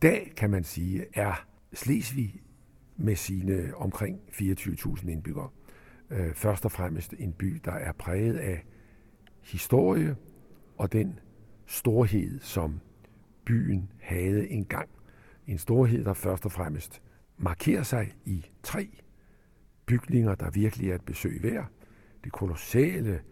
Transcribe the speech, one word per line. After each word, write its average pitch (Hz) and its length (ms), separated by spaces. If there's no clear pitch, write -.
dag, 160 360
kan 104 120
man 95 140
sige, 90 500
er 101 320
Slesvig 123 680
med 107 180
sine 95 600
omkring 98 440
fireogtyve 95 440
tusind 92 360
indbyggere, 76 380
øh, 90 240
først 104 320
og 104 60
fremmest 85 480
en 87 140
by, 87 320
der 87 60
er 80 200
præget 101 460
af 90 280
historie 156 720
og 104 140
den 110 280
storhed, 110 760
som 80 400
byen 101 540
havde 98 500
engang. 98 400
En 87 100
storhed, 117 460
der 98 100
først 92 320
og 92 60
fremmest 82 500
markerer 147 460
sig 110 300
i 87 200
tre 202 260
bygninger, 117 500
der - 140
virkelig 101 400
er 90 60
et 87 100
besøg 87 380
værd. 120 240
Det - 80
kolossale 110 880